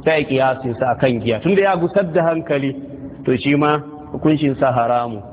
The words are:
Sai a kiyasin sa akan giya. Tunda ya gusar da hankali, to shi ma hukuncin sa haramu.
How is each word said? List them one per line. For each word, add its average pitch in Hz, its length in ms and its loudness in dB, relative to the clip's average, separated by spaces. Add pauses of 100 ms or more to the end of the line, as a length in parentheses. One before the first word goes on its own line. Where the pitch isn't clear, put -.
Sai 160 180 2
a 131 40 -2
kiyasin 131 540 0
sa 123 180 0
akan 123 240 2
giya. 110 180 0
Tunda 190 220 2
ya 196 160 4
gusar 175 340 0
da 170 120 2
hankali, 156 500 0 (500)
to 131 140 2
shi 143 180 2
ma 151 220 4 (340)
hukuncin 147 480 0
sa 139 140 4
haramu. 120 480 0 (120)